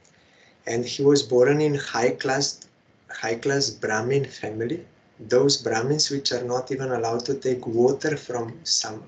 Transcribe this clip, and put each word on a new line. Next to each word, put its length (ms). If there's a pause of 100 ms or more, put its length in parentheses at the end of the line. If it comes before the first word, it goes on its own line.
(680)
And 180
he 160
was 220
born 380
in 120
high 380
class, 480 (500)
high 360
class 260
Brahmin 540
family, 600 (340)
those 380
Brahmins 540
which 200
are 120
not 280
even 200
allowed 340
to 80
take 320
water 500
from 480
some 440